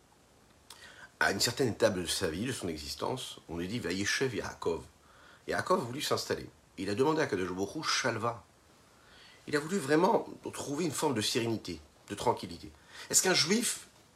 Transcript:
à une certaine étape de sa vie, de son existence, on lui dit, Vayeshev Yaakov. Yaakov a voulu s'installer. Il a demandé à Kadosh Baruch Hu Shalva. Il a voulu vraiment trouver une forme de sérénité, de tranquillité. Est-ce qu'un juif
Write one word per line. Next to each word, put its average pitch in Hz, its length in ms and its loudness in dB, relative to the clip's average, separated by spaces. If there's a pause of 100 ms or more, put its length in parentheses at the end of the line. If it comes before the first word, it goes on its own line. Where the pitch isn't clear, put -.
(1200)
à 78 120 6
une 95 80 -2
certaine 123 300 2
étape 107 240 4
de 90 120 -2
sa 87 220 0
vie, 85 180 -2
de 139 60 -2
son 107 160 -6
existence, 82 800 -6
on 82 100 -8
lui 90 120 -4
dit, 117 100 -4
Vayeshev 98 560 -2
Yaakov. 82 480 -4 (640)
Yaakov 101 320 0
a 160 40 -4
voulu 123 180 -6
s'installer. - 480 -2 (280)
Il 92 120 -4
a 104 60 0
demandé 156 260 4
à 135 60 2
Kadosh 92 220 0
Baruch 92 260 -4
Hu 160 80 -4
Shalva. 113 600 0 (1040)
Il 143 80 -2
a 147 40 4
voulu 160 180 -2
vraiment 160 500 4 (240)
trouver 143 320 -4
une 160 80 0
forme 143 220 2
de 113 80 2
sérénité, 107 580 0 (300)
de 101 60 -4
tranquillité. - 560 -2 (380)
Est-ce - 120 6
qu'un 185 120 4
juif 202 540 2 (280)